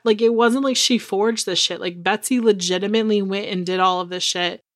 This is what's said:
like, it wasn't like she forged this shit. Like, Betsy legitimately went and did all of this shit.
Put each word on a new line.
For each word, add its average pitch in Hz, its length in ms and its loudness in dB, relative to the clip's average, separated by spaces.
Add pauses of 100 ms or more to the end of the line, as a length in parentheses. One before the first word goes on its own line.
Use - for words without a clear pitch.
like, 220 180 2
it 233 120 4
wasn't 240 300 2
like 262 120 0
she 240 220 2
forged 214 480 -2
this 180 120 -2
shit. - 220 -2
Like, 175 220 -8
Betsy 214 380 0
legitimately 202 840 2
went 196 260 -4
and 185 180 -4
did 185 140 0
all 185 200 2
of 180 80 -6
this 180 160 -6
shit. 175 360 -4 (160)